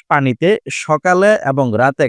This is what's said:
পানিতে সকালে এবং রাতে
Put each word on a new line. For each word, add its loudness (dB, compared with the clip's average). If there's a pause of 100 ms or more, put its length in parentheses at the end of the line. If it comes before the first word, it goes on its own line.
পানিতে 0 (360)
সকালে 2 (200)
এবং 0 (140)
রাতে 0